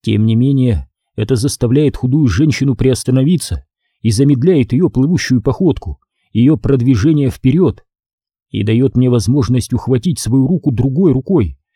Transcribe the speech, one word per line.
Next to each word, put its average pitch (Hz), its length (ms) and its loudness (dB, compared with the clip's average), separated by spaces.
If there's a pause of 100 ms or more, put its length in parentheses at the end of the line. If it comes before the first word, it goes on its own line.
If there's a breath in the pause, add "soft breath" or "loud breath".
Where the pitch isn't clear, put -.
Тем 107 240 0
не 113 100 0
менее, 123 540 0 (260)
это 110 220 -2
заставляет 135 600 0
худую 139 320 0
женщину 135 460 0
приостановиться 131 920 -2 (340)
и 117 100 0
замедляет 139 640 2
ее 123 160 0
плывущую 131 540 0
походку, - 580 -2 (320)
ее 127 240 2
продвижение 135 720 0
вперед, 139 560 0 (640)
и 101 160 -4
дает 117 320 0
мне 127 140 2
возможность 123 640 0
ухватить 127 440 -2
свою 131 280 -2
руку 147 260 -2
другой 135 400 0
рукой 127 460 -2 (180)